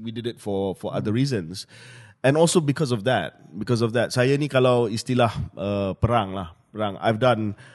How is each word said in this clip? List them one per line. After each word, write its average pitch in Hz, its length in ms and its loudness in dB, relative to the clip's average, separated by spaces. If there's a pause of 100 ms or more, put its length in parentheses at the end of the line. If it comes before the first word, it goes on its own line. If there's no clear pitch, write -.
we 113 80 -12
did 113 160 -10
it 120 160 -8
for, 98 320 -4
for 80 240 -8
other 104 160 -2
reasons. 107 560 -4 (560)
And 143 160 4
also 170 160 4
because 147 320 0
of 110 160 -2
that, 110 320 0 (160)
because 107 320 0
of 110 80 0
that, 120 240 0
saya 127 240 2
ni 147 80 -2
kalau 123 400 4
istilah, 120 400 0 (320)
uh, 101 320 -2
perang 107 400 0
lah, 95 240 -10 (160)
perang. 104 240 -4
I've 110 240 0
done 110 320 2 (220)